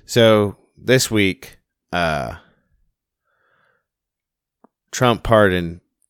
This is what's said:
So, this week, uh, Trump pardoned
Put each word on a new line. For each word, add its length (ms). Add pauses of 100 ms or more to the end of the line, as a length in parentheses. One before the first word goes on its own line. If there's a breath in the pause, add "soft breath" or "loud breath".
So, 500 (180)
this 360
week, 480 (340)
uh, 400 (2500 soft breath)
Trump 320
pardoned 580 (280)